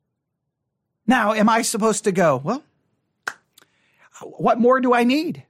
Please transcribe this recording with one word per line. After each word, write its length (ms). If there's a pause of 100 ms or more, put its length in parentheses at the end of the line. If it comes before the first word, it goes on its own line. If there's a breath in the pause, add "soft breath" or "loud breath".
(1080)
Now, 260
am 160
I 140
supposed 420
to 80
go, 320
"Well, 180 (1600 soft breath)
what 400
more 220
do 100
I 120
need? 460